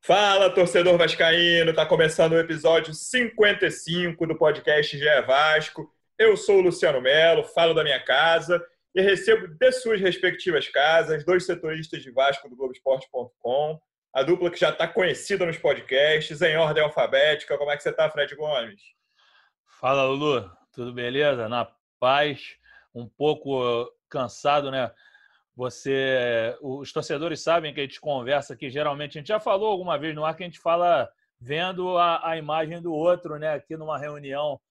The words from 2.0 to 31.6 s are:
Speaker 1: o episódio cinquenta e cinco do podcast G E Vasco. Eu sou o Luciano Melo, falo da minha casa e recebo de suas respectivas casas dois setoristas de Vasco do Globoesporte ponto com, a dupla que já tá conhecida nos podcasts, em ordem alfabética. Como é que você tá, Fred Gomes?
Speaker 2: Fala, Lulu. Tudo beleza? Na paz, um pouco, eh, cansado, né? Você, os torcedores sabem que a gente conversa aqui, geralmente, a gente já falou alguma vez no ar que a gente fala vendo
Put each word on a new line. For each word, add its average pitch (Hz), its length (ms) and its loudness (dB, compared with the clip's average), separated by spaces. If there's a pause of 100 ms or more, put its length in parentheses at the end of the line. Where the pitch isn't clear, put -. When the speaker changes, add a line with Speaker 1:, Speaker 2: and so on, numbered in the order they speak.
Speaker 1:
o 165 40 4
episódio 160 560 2
cinquenta 208 720 0
e 147 60 0
cinco 170 520 -6
do 160 140 -4
podcast 151 580 2
G 143 80 -4
E 147 180 4
Vasco. 156 720 0 (240)
Eu 220 200 6
sou 196 220 4
o - 20 8
Luciano 170 400 2
Melo, 156 420 4
falo 165 320 0
da 156 80 2
minha 139 160 0
casa 165 680 0 (300)
e 190 80 0
recebo 196 460 2
de 254 240 2
suas 226 280 -2
respectivas 175 680 -2
casas 151 560 2
dois 180 200 0
setoristas 160 600 -8
de 131 80 -18
Vasco 135 360 0
do 123 60 -20
Globoesporte 131 560 -4
ponto 120 300 -8
com, 147 400 -4 (340)
a 135 80 0
dupla 175 260 0
que 170 120 -6
já 156 100 2
tá 160 160 -4
conhecida 185 580 -2
nos 165 140 -4
podcasts, 147 840 0
em 160 160 2
ordem 156 280 2
alfabética. 143 720 0
Como 147 140 -2
é 143 40 -2
que - 60 -16
você 151 100 -4
tá, 156 160 0
Fred 143 280 -4
Gomes? 127 440 -6 (1000)
Speaker 2:
Fala, 135 240 2
Lulu. 135 440 -2 (240)
Tudo 123 220 -12
beleza? 123 540 -2
Na 117 180 -4 (320)
paz, 139 580 0 (380)
um 120 140 -14
pouco, 143 520 -2
eh, 120 260 -2 (220)
cansado, 143 640 -2
né? 131 180 -4 (680)
Você, 123 1000 -2
os 139 320 -10
torcedores 156 480 -6
sabem 160 320 0
que 147 80 -10
a - 20 -4
gente 135 160 -10
conversa 139 540 -4
aqui, 131 160 -12
geralmente, 147 480 -6
a 151 40 -12
gente 139 80 -16
já 214 120 -2
falou 214 300 -2
alguma 180 260 -4
vez 151 180 -6
no 151 80 -6
ar 156 140 -4
que 190 60 -14
a 175 40 -10
gente - 120 -16
fala 170 500 2 (320)
vendo 180 560 -4